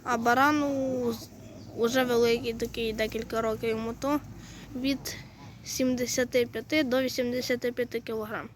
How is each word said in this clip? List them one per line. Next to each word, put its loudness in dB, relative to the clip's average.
А 0
баран 6
у-, 0
уже 4
великий, 4
такий, -2
декілька -2
років 0
йому, -2
то 0
від -2
сімдесяти 0
п'яти 0
до 2
вісімдесяти 0
п'яти -4
кілограм. -6